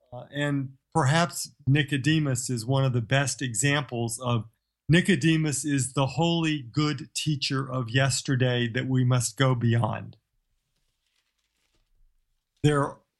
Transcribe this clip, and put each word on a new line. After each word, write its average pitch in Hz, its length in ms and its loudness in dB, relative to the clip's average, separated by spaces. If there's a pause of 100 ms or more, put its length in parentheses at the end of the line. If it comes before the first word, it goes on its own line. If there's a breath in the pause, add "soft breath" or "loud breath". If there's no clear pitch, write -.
(120)
Uh, 123 120 -14 (100)
and 143 360 -2 (260)
perhaps 160 560 2 (160)
Nicodemus 143 800 2
is 117 160 -4
one 135 200 0
of 127 80 0
the 120 80 -2
best 135 400 -2
examples 123 800 -2
of 120 260 -2 (440)
Nicodemus 156 760 2
is 139 280 -2
the 139 120 2
holy, 160 560 0
good 151 520 -2
teacher 139 560 -4
of 127 200 -6
yesterday 127 800 0
that 127 180 -4
we 131 160 2
must 123 340 0
go 131 180 4
beyond. 110 640 -2 (2500)
There, 143 340 2 (220)